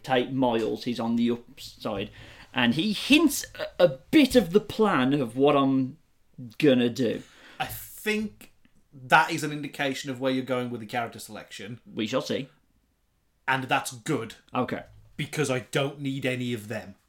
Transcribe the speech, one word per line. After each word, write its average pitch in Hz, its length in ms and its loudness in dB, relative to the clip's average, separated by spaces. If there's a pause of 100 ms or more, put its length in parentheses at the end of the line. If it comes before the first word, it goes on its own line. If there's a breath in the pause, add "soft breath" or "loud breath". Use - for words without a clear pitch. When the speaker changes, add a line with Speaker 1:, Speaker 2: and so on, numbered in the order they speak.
Speaker 1:
take 127 280 0
Miles. 120 520 0
He's 120 160 -4
on 117 160 0
the 117 160 2
upside." - 800 -8 (420 loud breath)
And 131 220 4
he 202 180 0
hints - 520 4 (340)
a, 180 60 8
a - 20 8 (240)
bit 294 240 6
of 190 160 6
the 202 80 4
plan 170 540 2
of 127 240 -2
what 143 180 6
I'm 135 420 2 (600)
gonna 123 300 6
do. 113 340 -2 (360 loud breath)
Speaker 2:
I - 60 -6
think - 840 -6 (420)
that 147 380 4
is 151 120 -4
an 151 100 -6
indication 143 580 -6
of 123 80 -10
where 131 140 0
you're 131 100 -2
going 123 260 -4
with 120 120 -8
the 110 40 -12
character 107 320 -6
selection. 107 640 -14 (120)
Speaker 1:
We 110 140 -4
shall 127 160 -2
see. - 280 -6 (1000)
Speaker 2:
And 131 160 0
that's 131 300 -2
good. 117 420 -6 (180)
Speaker 1:
Okay. 226 300 -4 (340)
Speaker 2:
Because 147 320 -4
I 127 100 -2 (120)
don't 143 300 -2
need 135 240 -6
any 123 280 -2
of 104 140 -8
them. 101 280 -10 (140)